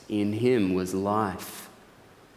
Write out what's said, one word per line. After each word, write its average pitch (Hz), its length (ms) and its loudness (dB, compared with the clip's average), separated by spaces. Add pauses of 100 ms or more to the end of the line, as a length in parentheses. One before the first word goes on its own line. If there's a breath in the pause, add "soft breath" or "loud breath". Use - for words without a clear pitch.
"In 104 240 0
him 107 420 2
was 92 200 0
life, 98 760 -2 (680 loud breath)